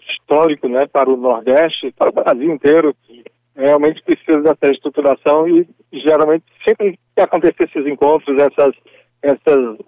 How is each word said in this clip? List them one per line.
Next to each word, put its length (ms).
histórico, 600
né, 180
para 240
o 60
Nordeste, 840
para 120
o 20
Brasil 400
inteiro, 420
realmente 480
precisa 380
dessa 220
reestruturação 840
e, 220
geralmente, 520
sempre 320
que 60
acontecem 460
esses 200
encontros, 520
essas, 360
essas, 640